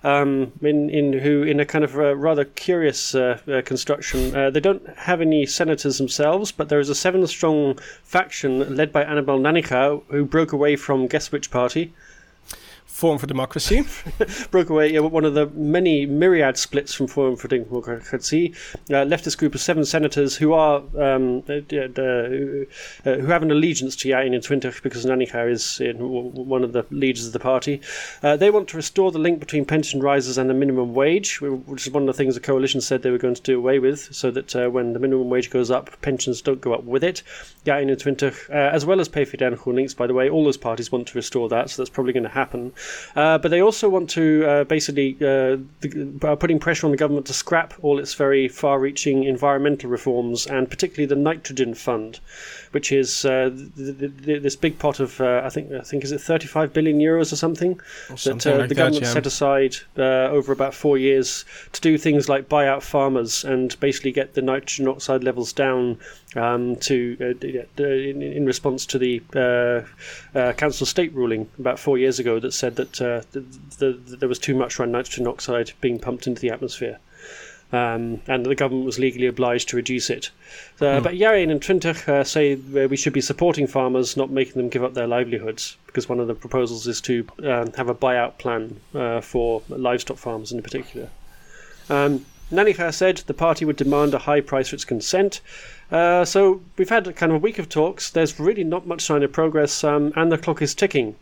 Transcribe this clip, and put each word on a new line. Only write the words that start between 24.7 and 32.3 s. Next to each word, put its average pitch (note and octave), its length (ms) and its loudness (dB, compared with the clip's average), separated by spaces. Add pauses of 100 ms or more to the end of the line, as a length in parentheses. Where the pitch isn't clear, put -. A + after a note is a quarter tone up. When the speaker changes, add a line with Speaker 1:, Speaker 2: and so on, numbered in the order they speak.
Speaker 1:
because B2 240 -6
Nanninga B2 420 0
is A#2 320 -2
in A#2+ 180 -2
w-, B2 260 -6
w-, B2+ 200 -10
one C3 200 0
of A#2 100 -4
the A#2+ 160 -2
leaders C3 380 -2
of A2+ 60 -12
the B2 60 -4
party. C3 420 0 (420)
Uh, D3 120 4
they F#3+ 140 6
want G#3 200 2
to D#3+ 80 -10
restore F#3 340 2
the D#3+ 80 -4
link E3 200 2
between D3 240 -2
pension D3+ 380 -2
rises C3 380 2
and C3 100 2
the C3 60 2
minimum B2+ 400 0
wage, E3 420 2
wh-, C3+ 300 -6
which C#3 180 -10
is C3+ 80 -10
one C#3+ 80 2
of C3+ 60 2
the C3 60 0
things C3 200 0